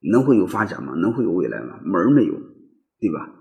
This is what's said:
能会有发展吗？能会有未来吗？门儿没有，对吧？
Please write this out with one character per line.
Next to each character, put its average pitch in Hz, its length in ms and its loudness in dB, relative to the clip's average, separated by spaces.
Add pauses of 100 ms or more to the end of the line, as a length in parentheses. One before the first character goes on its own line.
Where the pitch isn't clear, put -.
能 113 240 2
会 131 140 4
有 92 80 2
发 104 180 -2
展 - 180 -10
吗？ 69 120 -10
能 92 180 0
会 120 120 -2
有 82 80 -2
未 85 160 -2
来 55 120 -8
吗？ - 240 -14
门 95 120 -2
儿 95 140 4
没 139 140 6
有， - 80 -4 (680)
对 98 100 0
吧？ 73 300 -10